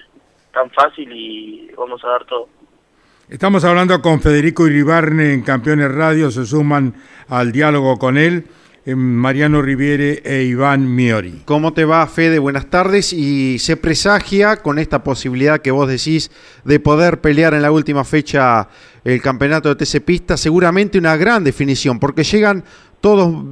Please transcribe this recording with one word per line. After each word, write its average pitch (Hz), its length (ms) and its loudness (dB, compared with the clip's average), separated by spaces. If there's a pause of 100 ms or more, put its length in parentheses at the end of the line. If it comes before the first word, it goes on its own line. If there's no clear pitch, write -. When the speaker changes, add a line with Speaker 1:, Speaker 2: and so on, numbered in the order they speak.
(540)
Speaker 1:
tan 127 160 -4
fácil 143 420 -4
y 110 640 -16
vamos 123 300 -10
a 123 40 -4
dar 123 160 -4
todo. 120 220 -8 (800)
Speaker 2:
Estamos 185 380 0
hablando 180 360 2
con 160 200 2
Federico 156 460 2
Iribarne 151 680 2
en 131 80 0
Campeones 139 520 0
Radio, 156 380 0
se 123 140 -6
suman 143 480 0 (340)
al 123 240 -2
diálogo 139 460 0
con 131 200 0
él, 170 280 0 (400)
eh, 131 100 -4
Mariano 131 640 0
Riviere 143 640 0
e 135 200 -2
Iván 131 520 0
Miori. 107 480 0
Speaker 3:
¿Cómo 151 300 0
te 160 100 0
va, 160 240 2
Fede? 165 320 0
Buenas 139 300 -4
tardes. 190 420 0
Y 139 480 -2
se 160 160 -2
presagia 202 840 0
con 147 180 -2
esta 147 240 -2
posibilidad 135 560 -2
que 135 120 -2
vos 135 180 0
decís 151 420 -4 (320)
de 147 160 4
poder 156 400 2
pelear 156 340 2
en 147 100 0
la 147 80 2
última 143 340 0
fecha 131 640 0 (340)
el 123 180 0
campeonato 143 480 -2
de 143 60 2
T 147 100 -4
C 147 140 -2
Pista, 175 380 -2
seguramente 180 600 2
una 165 200 2
gran 208 260 0
definición, 135 560 -2
porque 143 240 0
llegan 202 400 0 (380)
todos 196 280 4 (220)